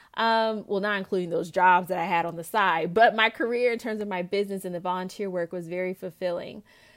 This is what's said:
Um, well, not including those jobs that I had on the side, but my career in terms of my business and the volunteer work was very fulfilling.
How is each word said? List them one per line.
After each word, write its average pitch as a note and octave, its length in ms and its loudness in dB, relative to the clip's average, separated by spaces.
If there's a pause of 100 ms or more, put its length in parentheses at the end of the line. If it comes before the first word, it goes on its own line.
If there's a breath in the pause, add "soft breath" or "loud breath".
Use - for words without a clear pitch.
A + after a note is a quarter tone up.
(180 loud breath)
Um, A3 500 2
well, G3 120 -2
not G#3 180 0
including F#3 320 -2
those E3 220 -2
jobs F3+ 380 6
that F3+ 100 -2
I E3+ 60 -2
had E3+ 200 2
on E3 120 -6
the F#3 60 -8
side, F3+ 500 2
but A3 220 6
my A3 140 4
career A#3+ 440 0
in A#3 60 -4
terms G#3+ 220 -6
of G#3 60 -6
my F#3 140 -4
business G3 420 -4
and F3+ 100 -8
the F3 60 -6
volunteer F#3 500 -6
work F3 220 -4
was F3 160 -8
very F3+ 260 -4
fulfilling. F3+ 680 -8 (340 loud breath)